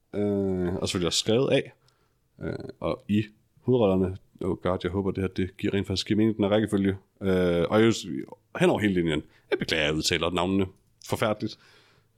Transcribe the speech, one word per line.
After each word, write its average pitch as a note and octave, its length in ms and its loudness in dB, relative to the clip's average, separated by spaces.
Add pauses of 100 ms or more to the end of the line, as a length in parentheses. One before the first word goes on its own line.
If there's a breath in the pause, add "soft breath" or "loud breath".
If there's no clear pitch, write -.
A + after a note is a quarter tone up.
(140)
øh, G2 600 0
og - 120 -4
selvfølgelig F2+ 200 -2
også - 120 0
skrevet B2 320 2
af. - 220 -2 (680)
Øh, - 120 -6 (260)
og G2+ 280 -4
i G#2+ 160 2 (380)
hovedrollerne, F#2+ 560 2 (240)
oh F#2 160 -2
god, F2+ 260 -2
jeg F2 80 -2
håber, F#2+ 200 -2
det F#2+ 120 -4
her, F#2 40 -2
det F#2 300 -4
giver - 160 -4
rent G2 140 -2
faktisk F#2 200 -4
giver G#2 100 0
mening, A2 200 2
den G#2 60 0
her G2 80 2
rækkefølge. G2 440 2 (260)
Øh, F2+ 480 2
og G#2+ 140 4
jeg, A2+ 100 6 (680)
hen F3+ 100 4
over C3 100 2
hele G#2 140 2
linjen, D#2+ 280 2 (300 soft breath)
jeg - 80 -2
beklager, D#2+ 260 0
jeg D2+ 80 2
udtaler E2 380 0
navnene F#2 340 0 (420)
forfærdeligt. G#2+ 520 -4 (580 soft breath)